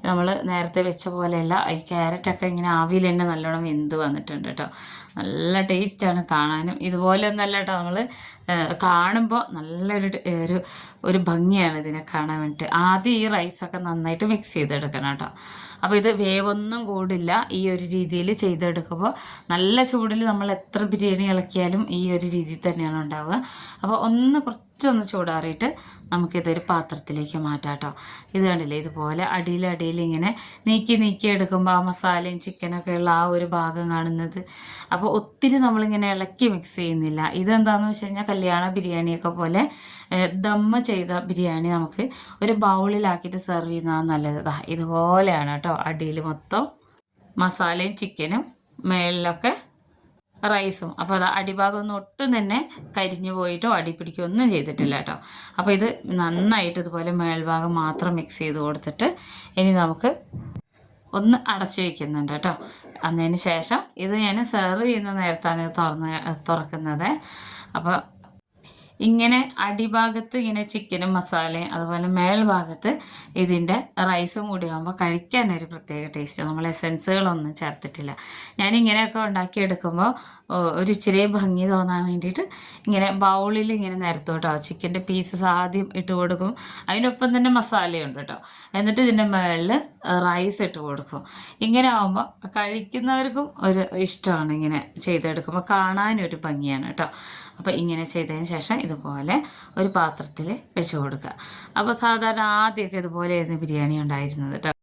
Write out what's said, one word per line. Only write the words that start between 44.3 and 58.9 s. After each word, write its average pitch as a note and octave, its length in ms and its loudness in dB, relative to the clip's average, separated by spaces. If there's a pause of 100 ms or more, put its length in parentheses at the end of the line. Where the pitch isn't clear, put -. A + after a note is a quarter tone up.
ദാ D3 80 -2 (120)
ഇതുപോലെയാണ് E3 880 2
കേട്ടോ, D3+ 180 -2 (140)
അടിയിൽ D#3 320 -4 (100)
മൊത്തം F#3+ 340 -2 (720)
മസാലയും F#3 600 0
ചിക്കനും F#3+ 480 -4 (460)
മേളിലൊക്കെ F3 640 2 (960)
റൈസും. G3 480 0
അപ്പോൾ F3+ 180 0
അത് F#3 100 2 (120)
അടിഭാഗം G3 420 0
ഒന്നും G#3 180 -4
ഒട്ടും B3+ 380 -4
തന്നെ G#3 220 0 (380)
കരിഞ്ഞു F#3 360 -2
പോയിട്ടോ F3+ 360 -2 (100)
അടി E3 200 -4
പിടിക്കുകയോ E3+ 300 -8
ഒന്നും A#3 260 2
ചെയ്തിട്ടില്ല C#3+ 420 0
കേട്ടോ. D3+ 200 -6 (420)
അപ്പോൾ F#3+ 180 4
ഇത് G#3+ 120 2 (320)
നന്നായിട്ട് F3 600 2
ഇതുപോലെ E3+ 320 -4
മേൽഭാഗം E3 720 0
മാത്രം F3 360 0
മിക്സ് - 240 -8
ചെയ്ത് D#3 240 -2
കൊടുത്തിട്ട് D3+ 420 -2 (480)